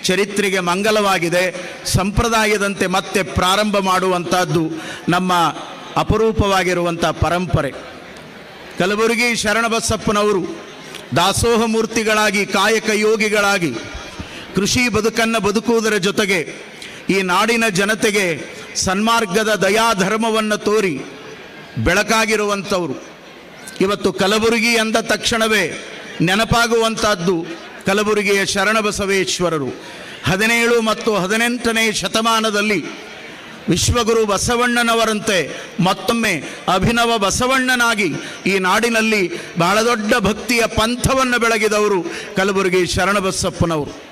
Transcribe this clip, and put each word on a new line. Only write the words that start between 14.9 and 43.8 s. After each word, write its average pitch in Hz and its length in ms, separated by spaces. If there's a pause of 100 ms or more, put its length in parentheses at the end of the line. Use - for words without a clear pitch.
ಬದುಕನ್ನು 226 500
ಬದುಕುವುದರ 220 540
ಜೊತೆಗೆ 196 600 (540)
ಈ 190 120
ನಾಡಿನ 214 480
ಜನತೆಗೆ 196 720 (340)
ಸನ್ಮಾರ್ಗದ 214 800
ದಯಾಧರ್ಮವನ್ನು 214 1000
ತೋರಿ 202 420 (800)
ಬೆಳಕಾಗಿರುವಂಥವರು. 202 1300 (800)
ಇವತ್ತು 196 320
ಕಲಬುರಗಿ 226 640
ಅಂದ 220 180
ತಕ್ಷಣವೇ 220 880 (360)
ನೆನಪಾಗುವಂಥದ್ದು 214 1400 (220)
ಕಲಬುರಗಿಯ 202 600
ಶರಣಬಸವೇಶ್ವರರು. 190 1400 (440)
ಹದಿನೇಳು 233 560
ಮತ್ತು 214 340
ಹದಿನೆಂಟನೇ 226 760
ಶತಮಾನದಲ್ಲಿ 214 920 (840)
ವಿಶ್ವಗುರು 226 560
ಬಸವಣ್ಣನವರಂತೆ 220 1400 (120)
ಮತ್ತೊಮ್ಮೆ 196 640 (300)
ಅಭಿನವ 233 440
ಬಸವಣ್ಣನಾಗಿ 240 960 (320)
ಈ 196 140
ನಾಡಿನಲ್ಲಿ 214 960
ಬಹಳ 185 240
ದೊಡ್ಡ 226 380
ಭಕ್ತಿಯ 214 460
ಪಂಥವನ್ನು 247 760
ಬೆಳಗಿದವರು 214 640 (320)
ಕಲಬುರಗಿ 185 500
ಶರಣಬಸಪ್ಪನವರು. 180 1300